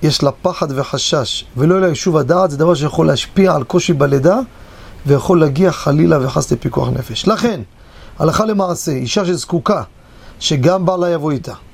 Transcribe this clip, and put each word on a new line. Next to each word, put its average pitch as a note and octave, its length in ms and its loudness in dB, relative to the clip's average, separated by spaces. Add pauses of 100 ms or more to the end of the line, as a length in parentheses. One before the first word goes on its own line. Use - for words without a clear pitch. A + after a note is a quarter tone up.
יש D3 200 2
לה C#3+ 80 4 (120)
פחד F3+ 280 -2
וחשש, C#3 720 -4 (120)
ולא D#3 180 4
יהיה F#3+ 60 2
לה F#3 80 2
יישוב D#3+ 280 0
הדעת, E3+ 340 2
זה C#3+ 60 -8
דבר E3 180 2
שיכול D3+ 320 0
להשפיע D#3+ 480 2
על C#3 100 -2
קושי F3 280 0
בלידה, C#3+ 460 2 (680)
ויכול C#3+ 340 2
להגיע D#3+ 320 2
חלילה D#3 540 2
וחס - 260 -2
לפיקוח B2 360 -2
נפש. B2 400 -4
לכן, G#3+ 320 0 (580)
הלכה D#3+ 260 0
למעשה, F#3 480 -2
אישה C3 320 -2
שזקוקה, E3+ 580 -2 (580)
שגם E3 460 2
בעלה F3 240 0
יבוא D#3 200 -2
איתה B2+ 240 -6 (200)